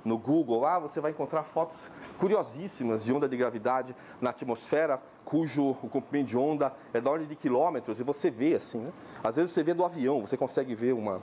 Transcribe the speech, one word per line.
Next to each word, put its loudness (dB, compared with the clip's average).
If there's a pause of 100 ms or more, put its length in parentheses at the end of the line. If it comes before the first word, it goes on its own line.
no 0
Google 2
lá, 2
você -6
vai -2
encontrar -2
fotos -4 (300)
curiosíssimas 0
de 2
onda 2
de -4
gravidade 0 (240)
na 0
atmosfera, 0 (240)
cujo 2
o -8
comprimento -2
de 0
onda 2 (180)
é 2
da 2
ordem -2
de -10
quilômetros, 2
e -2
você 0
vê 2
assim, -4
né? -8 (320)
Às 0
vezes 2
você 2
vê 2
do 2
avião, 0
você -4
consegue -2
ver 2
uma -2